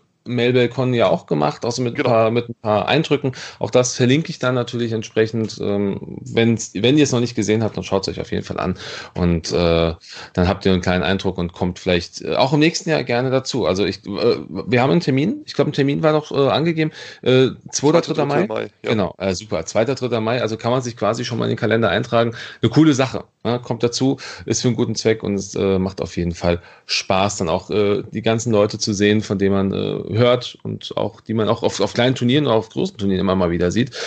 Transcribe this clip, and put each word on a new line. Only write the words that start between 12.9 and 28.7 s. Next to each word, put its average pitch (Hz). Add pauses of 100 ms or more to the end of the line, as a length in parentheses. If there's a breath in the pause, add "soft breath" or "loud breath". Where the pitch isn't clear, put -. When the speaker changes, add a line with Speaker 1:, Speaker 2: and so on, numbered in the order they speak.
Speaker 1:
gerne 127
dazu. 131
Also 92
ich, 92
äh, 98 (100)
wir 98
haben 139
einen 170
Termin, 170
ich -
glaub, 147
ein 147
Termin 143
war 156
noch, 151
äh, 139
angegeben, 156 (320 loud breath)
äh, 127 (240)
zweiter, -
Speaker 2:
Zweiter, 160
Speaker 1:
dritter 156
Mai. 143
Speaker 2:
dritter 214
Mai, 110 (200)
ja. -
Speaker 1:
Genau, 104
äh, 95
super, 92
zweiter, 117
dritter 120
Mai, 113
also 110
kann 117
man 131
sich 120
quasi 117
schon 117
mal 117
in 117
den 113
Kalender 113
eintragen. 117 (280 loud breath)
Eine 117
coole 156
Sache, 120 (180)
ne? 120
Kommt 120
dazu, 131 (260 loud breath)
ist -
für 131
einen 117
guten 117
Zweck 110
und 101
es, 98
äh, 98
macht 95
auf -
jeden 87
Fall 87 (240 loud breath)
Spaß, 98
dann 87
auch, 90
äh, 101
die 113
ganzen 113
Leute 107